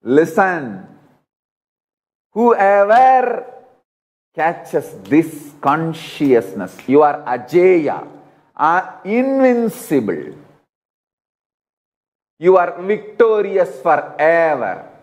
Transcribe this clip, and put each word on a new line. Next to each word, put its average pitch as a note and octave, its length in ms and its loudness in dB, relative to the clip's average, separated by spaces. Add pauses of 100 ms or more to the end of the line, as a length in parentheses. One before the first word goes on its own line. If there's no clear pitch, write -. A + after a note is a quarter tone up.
Listen, D3+ 840 -2 (1400)
whoever A#3 1120 2 (880)
catches E3 580 -4 (120)
this - 560 -2
consciousness, C#3+ 1160 -2 (120)
you C#3+ 140 4
are D3 200 0
Ajeya, C#3+ 880 0 (480)
are F3 480 -2
invincible. A3+ 1300 -2 (2000)
You F3+ 180 4
are F3 260 0
victorious G3+ 960 -2
forever. D3 1080 -2 (140)